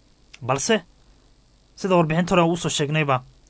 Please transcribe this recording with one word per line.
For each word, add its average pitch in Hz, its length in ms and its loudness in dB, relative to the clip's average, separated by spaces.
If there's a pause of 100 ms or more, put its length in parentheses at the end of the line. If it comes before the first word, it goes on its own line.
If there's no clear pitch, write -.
(420)
Balse, 139 420 -2 (920)
sida 185 200 0
warbixinta 170 360 0
hore 180 100 4
aan 170 60 4
ugu 170 100 0
soo 160 120 -4
sheegnayba, 143 540 -2 (260)